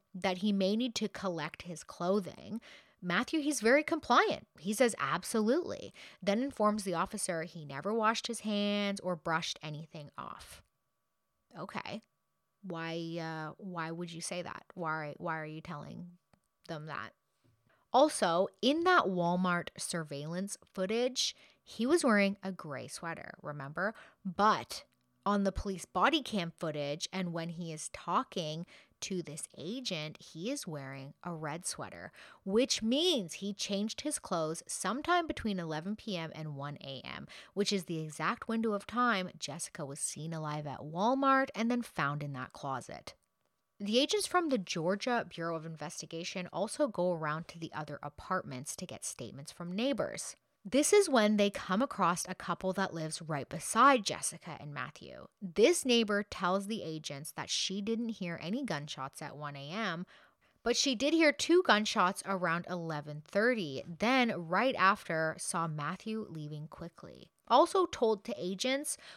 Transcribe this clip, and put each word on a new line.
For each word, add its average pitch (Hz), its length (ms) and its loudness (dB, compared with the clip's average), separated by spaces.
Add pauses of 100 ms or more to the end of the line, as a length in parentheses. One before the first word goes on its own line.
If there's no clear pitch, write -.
(140)
that 185 240 -2
he 208 140 4
may 196 240 4
need 240 200 -2
to 214 120 -2
collect 170 540 -4
his 175 220 -10
clothing, 180 760 -2 (400)
Matthew, 202 400 0
he's 277 200 0
very 254 220 6
compliant. 320 640 4 (140)
He 202 140 -2
says, 240 240 4
"Absolutely," 208 960 0 (280)
then 202 200 2
informs 214 420 0
the 185 100 -2
officer 175 500 -2
he 165 200 -12
never 147 300 -4
washed 220 320 2
his 233 140 -6
hands 202 600 0
or 180 160 -2
brushed 165 460 -2
anything 151 560 -10
off. - 440 -14 (960)
Okay. 190 440 -8 (600)
Why, 165 580 -6
uh, 160 360 -6
why 170 340 -6
would 170 220 -8
you 165 80 -10
say 175 220 -6
that? - 220 -10 (100)
Why, 156 420 -4
why 165 240 -4
are 156 60 -8
you 156 140 -10
telling 160 500 -12 (580)
them 151 180 -8
that? 113 280 -8 (800)
Also, 202 540 6 (160)
in 311 220 4
that 359 220 8
Walmart 180 720 2
surveillance 160 800 -6 (160)
footage, 233 640 0 (300)
he - 200 -4
was 320 200 4
wearing 202 380 6
a 196 100 -6
gray 135 340 -8
sweater, - 560 -10
remember? 151 520 -4 (300)
But 190 600 4 (420)
on 202 180 2
the 190 80 2
police 190 320 -6
body 262 380 4
cam 175 360 -2
footage 151 540 -4
and 180 200 -2
when 165 180 -4
he 165 220 -8
is - 200 -8
talking 170 720 -2 (380)
to 180 180 -4
this 156 220 -8 (160)
agent, 180 600 -6
he 175 300 -8
is - 160 -6
wearing 139 460 -10 (120)
a 175 100 -6
red 156 320 -6
sweater, 95 460 -8 (320)
which 214 380 2
means 254 520 2
he 202 180 -6
changed 202 500 -4
his 294 180 -2
clothes 165 460 -2
sometime 302 600 0
between 208 320 -2
eleven 165 380 -4
P 196 200 -6
M 160 200 -4
and 151 180 -6
one 143 280 -8
A 135 220 -10
M, - 220 -10 (260)
which 202 200 0
is 190 120 0
the 165 140 -4
exact 160 500 -4
window 226 240 0
of 202 140 -4
time 214 420 0 (100)
Jessica - 460 -8
was 135 140 -10
seen 160 340 -6
alive 151 360 -4
at 131 120 -8
Walmart 262 760 4
and 233 140 0
then 240 140 2
found 147 400 -2
in 143 100 -6
that 127 200 -8
closet. - 640 -8 (640)
The 208 180 2
agents 381 300 2
from 339 220 2
the 254 80 4
Georgia 196 720 0
Bureau 165 280 -4
of 160 100 -8
Investigation 165 840 -8
also 220 340 0
go 180 240 0
around 160 380 -2
to 170 100 -16
the 165 160 -10
other - 300 -8
apartments 143 720 -6
to 180 100 -8
get - 180 -12
statements 135 460 -10
from 175 220 -10
neighbors. 226 640 -2 (280)
This 269 280 4
is 403 160 8
when 214 300 6
they 202 120 6
come 202 320 0
across 180 460 2
a 180 80 -8
couple 185 380 -2
that 190 200 -2
lives 156 260 -4
right 151 280 -4
beside 226 560 6
Jessica - 560 -4
and 147 120 -10
Matthew. 127 540 -10 (140)
This 208 440 6
neighbor 220 380 4
tells 190 460 0
the 214 160 -4
agents 156 480 -8
that - 180 -6
she - 300 -2
didn't 226 300 -2
hear 175 300 -6
any 226 240 -4
gunshots 147 560 -6
at 147 160 -10
one 143 200 -8
A 139 160 -10
M, 185 340 -4 (560)
but 233 140 4
she 269 180 2
did 277 200 2
hear 320 180 8
two 349 340 6
gunshots 208 580 4
around 175 460 0
eleven 151 560 -6
thirty, 202 560 2 (160)
then 240 380 4
right 180 420 2
after 165 580 4
saw 170 300 -2
Matthew 170 640 -4
leaving 151 380 -10
quickly. - 640 -16 (160)
Also 339 380 8
told 220 380 2
to 233 140 -4
agents 254 580 -2 (200)